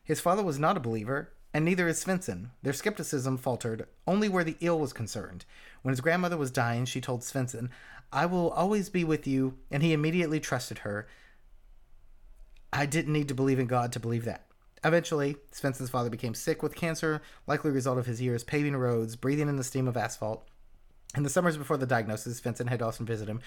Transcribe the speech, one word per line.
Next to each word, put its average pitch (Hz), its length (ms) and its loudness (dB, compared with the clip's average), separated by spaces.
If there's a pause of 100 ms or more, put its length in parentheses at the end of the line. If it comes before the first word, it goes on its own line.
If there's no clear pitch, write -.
His 151 180 0
father 190 220 4
was 156 160 0
not 170 180 4
a 170 40 -2
believer, 120 520 -2 (220)
and 151 100 2
neither 180 220 4
is 160 160 0
Svensson. 123 480 -2 (120)
Their 135 100 0
skepticism 135 680 -2
faltered 117 480 -4 (220)
only 208 200 4
where 185 140 2
the 160 180 -2
eel 170 200 2
was 143 120 -2
concerned. 98 520 -8 (380)
When 131 100 0
his 127 80 0
grandmother 175 360 2
was 139 140 -2
dying, 120 360 0
she 127 140 -4
told 123 220 -4
Svensson, 123 480 -4 (420)
"I 147 140 2
will 175 240 2
always 190 400 2
be 175 140 2
with 156 240 2
you," 131 280 2 (140)
and 143 140 2
he 165 80 6
immediately 156 480 2
trusted - 380 -4
her. 104 280 -4 (1700)
"I 143 140 0
didn't 143 260 0
need 147 160 2
to 139 60 -4
believe 135 240 4
in 131 80 2
God 123 260 2
to 117 80 -4
believe 117 240 0
that." 110 220 -6 (380)
Eventually, 156 520 2 (160)
Svensson's 131 380 -2
father 120 200 0
became 113 240 -4
sick - 280 -2
with 151 120 -2
cancer, 160 460 0 (260)
likely 147 240 0
a 139 40 2
result 127 240 2
of 123 80 0
his 120 160 -4
years 120 220 0
paving 147 320 0
roads, 117 400 0
breathing 147 320 2
in 143 80 0
the 131 80 -2
steam 127 220 0
of 120 100 0
asphalt. 110 520 -4 (680)
In 143 80 2
the 139 60 0
summers 175 260 4
before 147 200 0
the 131 100 0
diagnosis, 117 540 -2
Svensson 120 280 -2
had 120 140 0
often 113 240 -4
visited 107 240 -4
him. 113 160 -4